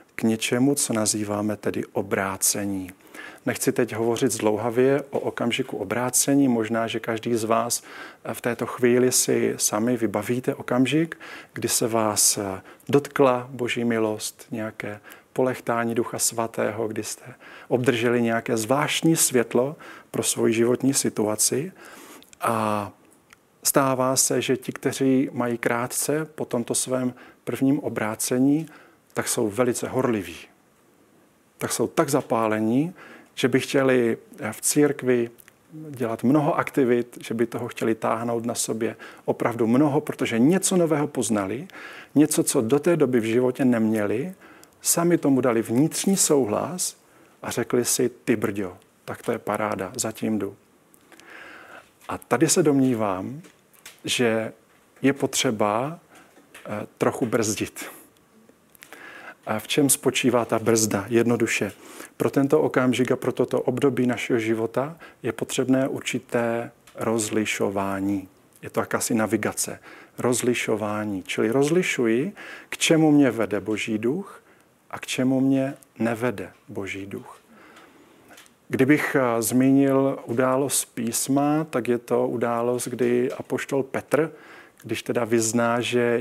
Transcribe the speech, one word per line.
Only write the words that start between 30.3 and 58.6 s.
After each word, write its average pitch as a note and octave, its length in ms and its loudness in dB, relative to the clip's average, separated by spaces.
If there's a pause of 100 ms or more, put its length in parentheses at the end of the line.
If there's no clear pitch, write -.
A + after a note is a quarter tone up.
Tak - 140 -6
jsou B2 140 0
tak D#3+ 220 0
zapálení, A#2 840 0 (400)
že - 140 0
by B2+ 120 2
chtěli B2+ 580 2 (340)
v - 80 -12
církvi B2+ 680 2 (420)
dělat B2+ 500 -6
mnoho D3 320 4
aktivit, A#2+ 680 2
že - 140 -6
by A#2 120 0
toho A#2+ 220 -6
chtěli A2+ 260 0
táhnout A#2 500 -2
na A#2 100 -4
sobě A2+ 420 -4 (280)
opravdu A#2+ 420 0
mnoho, C#3 340 4
protože B2 380 -4
něco F#3 380 4
nového D#3 300 2
poznali, A2+ 600 -2 (460)
něco, D#3 280 4
co D3 180 0
do A#2 180 4
té E3+ 180 2
doby B2+ 240 4
v G#2+ 40 0
životě B2+ 400 2
neměli, A2+ 680 2 (480)
sami E3+ 360 2
tomu C3+ 220 2
dali A#2 220 2
vnitřní D#3 540 2
souhlas C3 800 0 (460)
a - 80 -10
řekli A#2+ 340 -2
si, B2 240 0
ty - 280 -2
brďo, G2+ 400 -4 (280)
tak - 180 -12
to A#2+ 100 -4
je A2+ 60 -2
paráda, G#2 580 -4
zatím A2 420 -4
jdu. G2 180 -6 (1500)
A F#2+ 100 -8
tady C#3 300 2
se F#3+ 140 2
domnívám, B2 800 0 (640)
že A2+ 480 0 (500)
je C3+ 100 4
potřeba, B2+ 840 0 (680)
eh, G#2+ 200 -8 (120)
trochu - 280 0
brzdit. A2 580 -2 (1600)